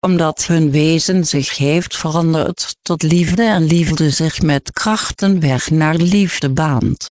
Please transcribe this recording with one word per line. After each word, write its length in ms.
omdat 400
hun 240
wezen 560
zich 300
heeft 400
veranderd 840
tot 200
liefde 400
en 220
liefde 460
zich 320
met 300
krachten 680
weg 300
naar 260
liefde 540
baant. 560